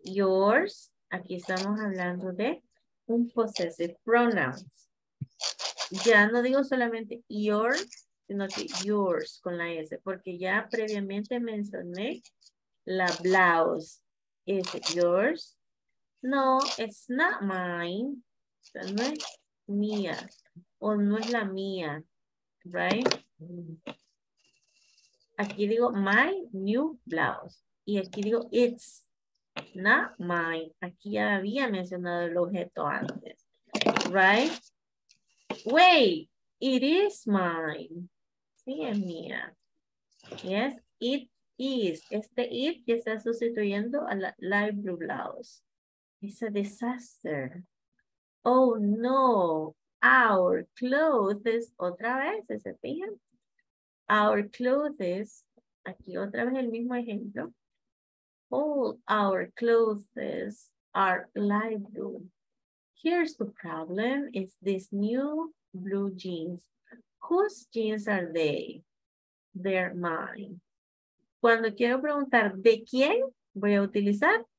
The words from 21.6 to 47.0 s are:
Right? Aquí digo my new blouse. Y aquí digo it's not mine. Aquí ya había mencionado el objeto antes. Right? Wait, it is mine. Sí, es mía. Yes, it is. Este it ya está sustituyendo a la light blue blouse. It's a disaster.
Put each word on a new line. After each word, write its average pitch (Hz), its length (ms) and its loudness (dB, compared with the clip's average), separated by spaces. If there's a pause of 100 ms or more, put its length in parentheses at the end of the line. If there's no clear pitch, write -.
Right? 180 420 0 (2250)
Aquí 202 300 -2
digo 233 240 4
my 233 600 2
new 233 540 0
blouse. - 580 -4 (220)
Y 202 120 -2
aquí 190 240 -4
digo 226 300 0
it's 240 560 0 (640)
not 208 460 2
mine. 165 520 -2 (100)
Aquí 185 320 -10
ya 208 240 2
había 233 300 -2
mencionado 180 600 -4
el 170 100 -2
objeto 175 480 -2
antes. - 640 -6 (640)
Right? 202 400 6 (1120)
Wait, 262 640 6 (300)
it 254 240 2
is 370 440 2
mine. 165 840 -2 (540)
Sí, 285 200 -8
es 226 140 -2
mía. 170 580 -8 (880)
Yes, 214 360 -2 (200)
it 254 300 -2 (280)
is. 240 540 -2
Este 214 380 -4
it 285 360 -4
ya 233 100 2
está 226 240 -4
sustituyendo 233 880 -2
a 202 80 -4
la 190 220 -4
light 208 380 0
blue 202 200 -6
blouse. - 680 -8 (580)
It's 202 220 -14
a 220 60 -4
disaster. 202 1120 -6 (800)